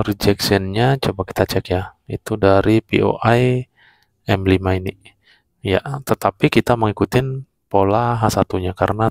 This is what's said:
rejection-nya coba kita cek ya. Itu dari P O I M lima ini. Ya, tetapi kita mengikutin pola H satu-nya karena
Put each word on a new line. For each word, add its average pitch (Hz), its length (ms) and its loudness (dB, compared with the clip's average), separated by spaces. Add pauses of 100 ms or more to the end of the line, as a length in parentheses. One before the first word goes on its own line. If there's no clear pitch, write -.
rejection-nya 101 960 0
coba 95 240 -2
kita - 220 -2
cek - 240 -4
ya. 95 260 -4 (140)
Itu - 260 -6
dari 98 480 4
P - 160 0
O 101 220 0
I 123 420 2 (640)
M 98 160 0
lima 95 320 2
ini. 92 220 -8 (640)
Ya, 95 180 0
tetapi 139 720 -2
kita 120 240 2
mengikutin 123 680 -2 (240)
pola 107 480 2
H 107 160 0
satu-nya 92 420 -2
karena 104 340 0